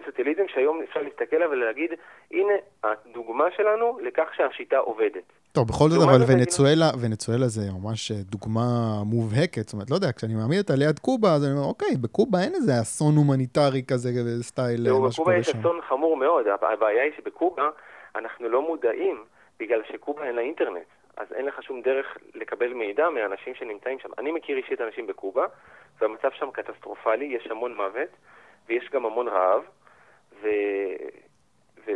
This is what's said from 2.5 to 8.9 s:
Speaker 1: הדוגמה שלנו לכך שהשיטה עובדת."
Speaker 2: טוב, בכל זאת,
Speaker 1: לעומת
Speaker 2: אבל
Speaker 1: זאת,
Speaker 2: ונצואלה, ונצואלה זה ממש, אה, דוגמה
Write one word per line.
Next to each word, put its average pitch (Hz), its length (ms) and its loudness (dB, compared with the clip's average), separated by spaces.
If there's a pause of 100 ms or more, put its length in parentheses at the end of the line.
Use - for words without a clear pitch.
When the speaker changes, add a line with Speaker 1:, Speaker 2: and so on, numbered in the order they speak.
Speaker 1:
הדוגמה 113 600 -2 (120)
שלנו 220 440 0
לכך 143 340 -2
שהשיטה 135 420 0
עובדת." 110 460 0 (280)
Speaker 2:
טוב, 127 160 2
בכל 147 220 4
זאת, 165 100 4
Speaker 1:
לעומת 139 160 10
Speaker 2:
אבל 123 100 8
Speaker 1:
זאת, 131 100 8
Speaker 2:
ונצואלה, 139 500 4 (160)
ונצואלה 117 460 0
זה 110 140 -2 (200)
ממש, 107 300 -6
אה, 107 120 -4
דוגמה 110 380 -4 (440)